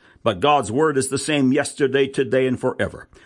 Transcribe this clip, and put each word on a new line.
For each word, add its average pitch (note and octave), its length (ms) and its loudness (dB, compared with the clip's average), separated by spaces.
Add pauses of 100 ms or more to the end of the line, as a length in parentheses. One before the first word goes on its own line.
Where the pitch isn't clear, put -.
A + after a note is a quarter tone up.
(220)
but G#2 180 -2
God's C#3 320 2
word D3 240 0
is B2+ 120 0
the C3+ 100 -4
same C#3 340 2
yesterday, C#3 540 0
today, C3 400 0
and B2+ 120 -2
forever. - 500 -4 (160)